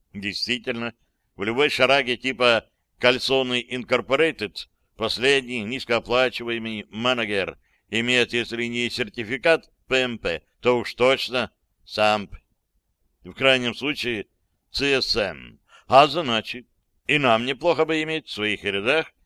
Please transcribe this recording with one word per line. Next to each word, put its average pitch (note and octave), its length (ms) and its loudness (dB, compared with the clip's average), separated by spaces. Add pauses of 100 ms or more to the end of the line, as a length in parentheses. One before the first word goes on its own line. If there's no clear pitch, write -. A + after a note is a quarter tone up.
(120)
Действительно, A#2 840 -6 (420)
в F#2 60 -6
любой B2 280 0
шараге B2+ 460 2
типа A#2+ 520 0 (300)
«Кальсоны B2+ 680 2
Инкорпорейтед» B2 1000 -2 (280)
последний B2 640 0
низкооплачиваемый A#2 1300 -4
менеджер G#2 680 -2 (300)
имеет, A#2+ 440 0
если A#2 340 -4
не A#2+ 240 -4
сертификат B2 800 -4 (160)
П C3 140 0
М A#2+ 180 -4
П, E2+ 240 -4 (180)
то B2 180 2
уж - 160 -6
точно B2 560 0 (340)
самп. G#2+ 500 0 (920)
В F#2 80 -14
крайнем B2+ 420 2
случае A#2+ 520 -4 (440)
Ц C3+ 300 0
С - 160 -2
М. C#2 440 -6 (260)
А C#3 200 8
значит, B2+ 600 -2 (400)
и C#3+ 120 2
нам A#2+ 280 4
неплохо C#3 380 2
бы D#3 180 -2
иметь D#3 240 -6
в - 60 -12
своих G#2 320 -2
рядах G#2 480 -2 (140)